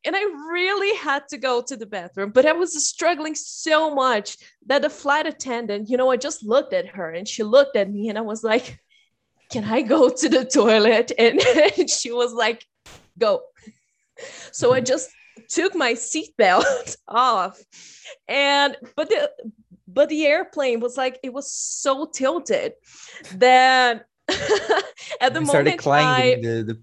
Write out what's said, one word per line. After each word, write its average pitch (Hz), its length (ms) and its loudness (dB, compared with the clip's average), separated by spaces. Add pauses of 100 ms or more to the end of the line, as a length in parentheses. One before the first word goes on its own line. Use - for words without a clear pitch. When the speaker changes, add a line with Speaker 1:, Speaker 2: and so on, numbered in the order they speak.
Speaker 1:
And 339 100 -2
I 392 60 -2 (300)
really 392 460 0
had 285 300 -4
to 285 100 -12
go 240 240 -2
to 254 140 -12
the 220 100 -14
bathroom, 196 440 -8
but 254 140 6
I 311 80 4
was 339 340 -2
struggling 311 480 -2
so 311 600 -2
much 247 420 0 (300)
that 254 160 2
the 294 80 0
flight 294 360 -2
attendant, 226 640 -6
you 247 80 0
know, 254 140 2
I 254 80 2
just 277 260 -8
looked 269 300 0
at - 140 -2
her 175 220 -10
and 180 160 -10
she - 160 -8
looked 277 340 4
at 196 140 0
me 208 200 -6
and 208 80 -6
I - 20 -6
was 220 240 -8
like, 226 340 -2 (720)
"Can 220 140 -6
I 220 160 0
go 254 300 4
to 269 180 -2
the 254 160 2
toilet?" 220 760 4
And, 233 220 4
<laughs> 392 380 4
and 339 100 0
she - 240 -4
was 240 220 -2
like, 226 320 -2 (500)
"Go." 202 280 0 (1080)
So 247 220 2
I 262 60 2
just 262 280 -2 (400)
took 381 260 -2
my 262 200 0
seatbelt 233 1080 0
<laughs> - 60 -20
off. 214 500 0 (680)
And, 277 480 0 (200)
but 320 120 -4
the, 587 220 0 (580)
but 285 220 2
the 311 160 -2
airplane 285 540 0
was, 240 180 -6
like, 262 240 -4
it 254 100 -10
was 277 180 -10
so - 540 -4
tilted - 680 -2 (600)
that 254 680 4 (120)
<laughs> - 120 -12
at 392 1040 -2
the 320 80 -4
Speaker 2:
You 302 60 0
started 285 240 4
Speaker 1:
moment 349 80 -4
Speaker 2:
climbing 147 320 4
Speaker 1:
I 254 320 2
Speaker 2:
the 113 200 -2 (200)